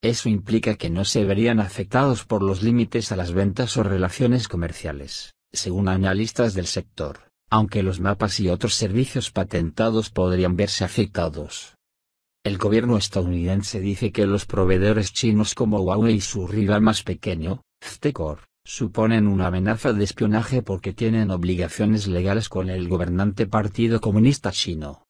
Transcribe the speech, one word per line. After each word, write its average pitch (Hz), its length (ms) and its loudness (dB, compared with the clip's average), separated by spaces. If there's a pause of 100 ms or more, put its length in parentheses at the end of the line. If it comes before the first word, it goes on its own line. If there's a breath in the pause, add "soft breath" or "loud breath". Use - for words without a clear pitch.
Eso 117 280 0
implica 107 480 0
que - 120 -8
no 87 160 0
se 107 200 0
verían 110 340 2
afectados 110 640 0
por 101 200 -2
los 95 180 0
límites 117 480 0
a 104 60 -4
las 87 160 -4
ventas 98 440 0
o 117 60 0
relaciones 107 640 0
comerciales, 80 880 -8 (180)
según 95 360 -2
analistas 95 680 0
del 90 120 -4
sector, - 560 -8 (280)
aunque 110 320 2
los 92 160 0
mapas 101 400 0
y 92 120 2
otros 90 240 -2
servicios 113 580 -2
patentados 107 760 0
podrían 92 440 2
verse 98 300 0
afectados. 82 920 -4 (680)
El 98 120 -2
gobierno 110 400 2
estadounidense 92 840 0
dice 101 320 -2
que 101 160 2
los 98 180 0
proveedores 95 680 2
chinos 107 440 2
como 107 240 0
Huawei 104 340 4
y 104 60 2
su 101 260 -6
rival 104 360 2
más 110 200 4
pequeño, 87 600 -4 (200)
Z - 300 -4
Corp, 78 320 -6 (220)
suponen 110 600 2
una 95 220 2
amenaza 104 440 0
de 101 120 2
espionaje 110 580 0
porque 95 320 -6
tienen 113 360 0
obligaciones 92 760 0
legales 98 420 0
con 92 220 -4
el 90 180 -4
gobernante 92 580 0
Partido 110 540 0
Comunista 110 520 4
Chino. 76 580 -6